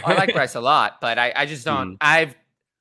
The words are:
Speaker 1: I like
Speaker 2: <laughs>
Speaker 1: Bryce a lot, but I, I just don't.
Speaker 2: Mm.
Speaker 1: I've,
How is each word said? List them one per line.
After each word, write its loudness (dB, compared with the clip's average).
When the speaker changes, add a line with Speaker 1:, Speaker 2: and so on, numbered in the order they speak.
Speaker 1:
I 2
like 0
Speaker 2:
<laughs> -2
Speaker 1:
Bryce -2
a -8
lot, 2
but -2
I, 0
I 0
just -10
don't. -4
Speaker 2:
Mm. -20
Speaker 1:
I've, 4